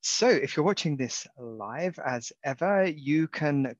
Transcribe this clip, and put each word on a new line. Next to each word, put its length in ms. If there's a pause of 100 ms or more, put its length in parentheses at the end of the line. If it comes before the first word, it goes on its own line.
So 280
if 260
you're 80
watching 320
this 300 (140)
live, 680
as 260 (120)
ever, 420
you 440
can 500